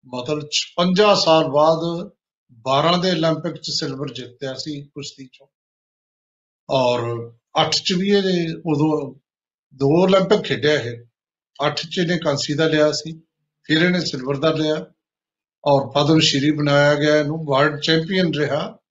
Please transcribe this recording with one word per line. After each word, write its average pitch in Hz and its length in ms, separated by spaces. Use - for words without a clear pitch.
ਮਤਲਬ 131 460
ਛਪੰਜਾ 185 640
ਸਾਲ 160 320
ਬਾਅਦ 160 640
ਬਾਰਾਂ 143 460
ਦੇ 185 140
올림픽 160 440
'ਚ - 140
ਸਿਲਵਰ 135 440
ਜਿੱਤਿਆ 127 400
ਸੀ 143 280
ਕੁਸ਼ਤੀ 139 440
'ਚੋਂ, 135 220
ਔਰ 120 640
ਅੱਠ - 140
'ਚ - 180
ਵੀ 190 160
ਇਹਦੇ 185 440
ਉਦੋਂ 151 640
ਦੋ 147 300
올림픽 190 360
ਖੇਡਿਆ 139 320
ਇਹ, 120 320
ਅੱਠ 147 200
'ਚ - 120
ਇਹਨੇ 175 200
ਕਾਂਸੀ 147 360
ਦਾ 156 140
ਲਿਆ 151 240
ਸੀ, 160 300
ਫਿਰ 156 180
ਇਹਨੇ 180 180
ਸਿਲਵਰ 135 380
ਦਾ 156 140
ਲਿਆ, 156 420
ਔਰ 135 300
ਪਦਮ 151 240
ਸ਼੍ਰੀ 143 320
ਬਣਾਇਆ 147 440
ਗਿਆ 151 220
ਇਹਨੂੰ, 151 280
ਵਰਲਡ 143 340
ਚੈਂਪੀਅਨ 160 560
ਰਿਹਾ। 147 440